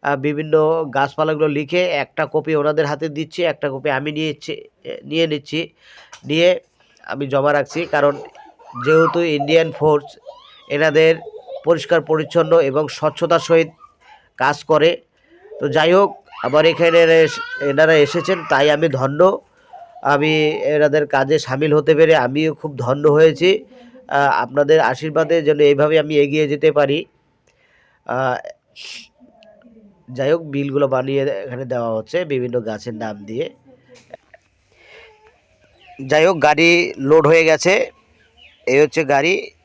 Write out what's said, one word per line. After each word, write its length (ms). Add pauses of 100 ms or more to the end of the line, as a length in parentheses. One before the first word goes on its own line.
আহ, 140
বিভিন্ন 680 (100)
গাছপালাগুলো 540
লিখে 420
একটা 420
কপি 240
ওনাদের 300
হাতে 240
দিচ্ছি, 340
একটা 260
কপি 200
আমি 220
নিয়েছি, 500 (420)
নিয়ে 240
নিচ্ছি, 460 (520)
নিয়ে 340 (440)
আমি 240
জমা 260
রাখছি। 320
কারণ 320 (680)
যেহেতু 360
ইন্ডিয়ান 500
ফোর্স, 340 (640)
এনাদের 460 (500)
পরিষ্কার 360
পরিচ্ছন্ন 580
এবং 280
স্বচ্ছতার 520
সহিত 280 (680)
কাজ 260
করে। 380 (580)
তো 100
যাই 240
হোক, 300 (200)
আবার 220
এখানে 340
এস-, 640
এনারা 300
এসেছেন, 560
তাই 220
আমি 160
ধন্য, 520 (600)
আমি 500
এনাদের 560
কাজে 320
সামিল 340
হতে 220
পেরে 200
আমিও 380
খুব 240
ধন্য 300
হয়েছি। 580 (420)
আহ, 240
আপনাদের 480
আশীর্বাদে 640
যেন 180
এইভাবে 400
আমি 160
এগিয়ে 320
যেতে 240
পারি। 340 (1000)
আহ, 320 (1700)
যাই 200
হোক, 100
বিলগুলো 460
বানিয়ে 340
এখানে 440
দেওয়া 300
হচ্ছে 300
বিভিন্ন 340
গাছের 340
নাম 320
দিয়ে। 240 (2500)
যাই 200
হোক, 180
গাড়ি 540
লোড 300
হয়ে 160
গেছে, 480 (760)
এই 120
হচ্ছে 240
গাড়ি 480 (140)